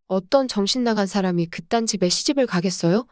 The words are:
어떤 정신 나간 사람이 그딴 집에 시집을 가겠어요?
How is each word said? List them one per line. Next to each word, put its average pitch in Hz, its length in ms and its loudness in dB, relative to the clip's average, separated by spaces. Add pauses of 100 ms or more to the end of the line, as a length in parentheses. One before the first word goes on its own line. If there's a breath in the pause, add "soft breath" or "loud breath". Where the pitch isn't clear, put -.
어떤 220 400 0
정신 220 360 -2
나간 214 240 0
사람이 180 400 0
그딴 226 380 -4
집에 190 240 0
시집을 277 380 0
가겠어요? 180 640 0